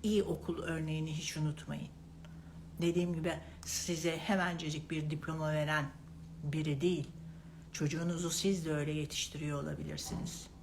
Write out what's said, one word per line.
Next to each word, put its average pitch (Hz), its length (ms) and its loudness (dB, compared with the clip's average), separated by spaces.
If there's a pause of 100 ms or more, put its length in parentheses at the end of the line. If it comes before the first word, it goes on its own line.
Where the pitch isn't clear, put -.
İyi 208 200 6
okul 160 380 -2
örneğini 156 560 0
hiç 151 200 -4
unutmayın. - 520 -2 (920)
Dediğim 175 320 6
gibi 160 200 2 (320)
size 160 520 2
hemencecik 165 760 2
bir 156 180 2
diploma 156 440 0
veren 151 320 4 (580)
biri 147 380 2
değil. 165 260 4 (680)
Çocuğunuzu 165 560 2
siz 165 360 2
de 156 80 2
öyle 147 180 2
yetiştiriyor 147 720 -2
olabilirsiniz. 147 840 -4 (160)